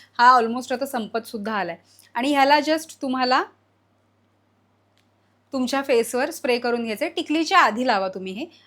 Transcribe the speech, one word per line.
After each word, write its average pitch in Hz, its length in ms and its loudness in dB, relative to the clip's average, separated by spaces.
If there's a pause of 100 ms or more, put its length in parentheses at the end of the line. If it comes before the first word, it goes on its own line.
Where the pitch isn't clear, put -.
(180)
हा 247 220 8
almost 233 320 -4
आता 254 140 -4
संपत 226 400 -6
सुद्धा 220 260 -8
आलाय 175 240 -4 (380)
आणि 254 180 0
ह्याला 277 260 6
just 311 440 -2
तुम्हाला 254 400 0 (2000)
तुमच्या 269 300 -2
फेसवर 247 480 0
स्प्रे 247 280 -2
करून 240 240 -2
घ्यायचंय. 226 260 -4
टिकलीच्या 320 500 0
आधी 247 280 2
लावा 196 220 0
तुम्ही, 185 240 -10
हे 254 140 -10 (200)